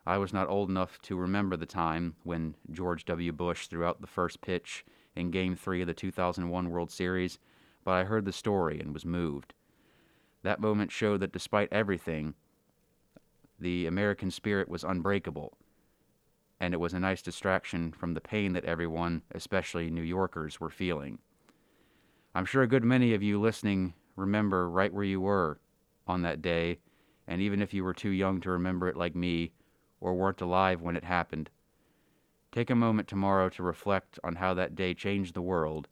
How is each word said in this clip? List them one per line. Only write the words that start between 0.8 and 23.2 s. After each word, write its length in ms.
to 120
remember 420
the 80
time 580
when 320
George 340
W. 260
Bush 340
threw 180
out 160
the 80
first 340
pitch 440
in 160
Game 240
Three 260
of 60
the 80
two 160
thousand 380
one 200
World 220
Series, 480
but 100
I 100
heard 220
the 60
story 480
and 140
was 120
moved. 500
That 160
moment 320
showed 300
that 100
despite 400
everything, 600
the 260
American 440
spirit 380
was 160
unbreakable, 760
and 140
it 80
was 120
a 60
nice 220
distraction 720
from 200
the 60
pain 320
that 140
everyone, 560
especially 580
New 120
Yorkers, 580
were 100
feeling. 500
I'm 80
sure 180
a 60
good 160
many 300
of 100